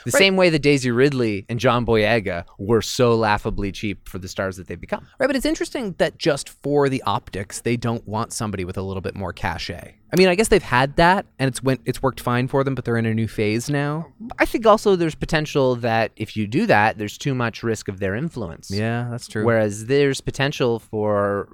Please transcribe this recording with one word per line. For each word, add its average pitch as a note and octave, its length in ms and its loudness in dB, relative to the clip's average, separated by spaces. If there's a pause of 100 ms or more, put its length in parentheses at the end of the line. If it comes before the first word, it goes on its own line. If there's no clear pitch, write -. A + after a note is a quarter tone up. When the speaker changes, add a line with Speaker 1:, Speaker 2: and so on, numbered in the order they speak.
Speaker 1:
The B2 60 -4
Speaker 2:
Right. F#3+ 80 4
Speaker 1:
same G3 160 6
way F#3 160 6
that D#3 80 2
Daisy C3+ 320 4
Ridley A#2+ 580 2
and A#2 100 -4
John A#2+ 240 2
Boyega G#2 640 0 (140)
were G#2 240 2
so A#2+ 320 2
laughably G#2 560 0
cheap G2 360 -8
for F#2+ 120 -12
the F#2 80 -12
stars F#2+ 300 -6
that F2+ 100 -16
they've F2 120 -10
become. - 280 -10 (100)
Speaker 2:
Right, C4 80 0
but C#4 100 2
it's C4 120 0
interesting D4 500 -4
that E3 220 0
just C#3+ 300 0
for C#3+ 400 0
the C3 180 -2
optics, - 540 -6
they A#2 140 0
don't A#2 320 -4
want G#2+ 240 -4
somebody G2 340 -4
with F#2 120 -8
a F#2+ 60 -4
little F#2+ 180 -6
bit - 140 -6
more F#2 180 -6
cachet. - 640 -8 (180)
I - 20 2
mean, F#3 120 6
I F3 80 4
guess G#3+ 140 2
they've G3 120 6
had C3+ 360 2
that, F3+ 280 4 (140)
and C3+ 80 2
it's B2+ 160 -4
went, C3 220 0
it's - 180 -4
worked B2+ 160 -2
fine B2 280 0
for C3+ 160 0
them, C3+ 120 -2
but B2 100 -6
they're A#2 120 0
in A2+ 100 0
a A2 80 0
new A2 120 0
phase A2 400 -2
now. D3 400 -2 (300)
Speaker 1:
I - 80 2
think A#3 220 -2
also G#3 280 6
there's E3 200 0
potential D3 600 0
that A2+ 400 0
if G#2+ 200 -6
you G#2+ 80 -2
do D3 220 0
that, G#2+ 320 4
there's G#2 180 -8
too C#3 160 -4
much A#2+ 300 -4
risk A2+ 240 -4
of F#2+ 120 -6
their G2 160 -2
influence. A#2+ 560 -8
Speaker 2:
Yeah, A2+ 380 -4
that's A#2+ 180 -10
true. G#2+ 160 -4
Speaker 1:
Whereas A2 440 2
there's C#3 340 2
potential B2+ 580 0
for G2+ 760 0